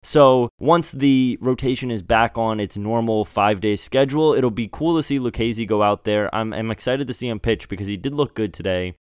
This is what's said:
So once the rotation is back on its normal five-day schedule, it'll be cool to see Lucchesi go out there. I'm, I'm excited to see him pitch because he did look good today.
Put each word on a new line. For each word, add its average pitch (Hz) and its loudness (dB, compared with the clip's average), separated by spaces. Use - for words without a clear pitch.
So 131 6
once 165 2
the 131 2
rotation 127 -2
is 107 -6
back 113 2
on 110 -2
its 101 -6
normal 110 0
five-day 104 0
schedule, 139 0
it'll 123 2
be 110 -6
cool 165 0
to 156 0
see 139 -2
Lucchesi 117 -2
go 104 0
out 104 0
there. 104 0
I'm, 110 -4
I'm 110 -6
excited 131 -4
to 120 -8
see 123 -8
him 113 -6
pitch 113 -2
because 98 -8
he 101 -4
did 135 -6
look 143 -2
good 107 -4
today. 90 -4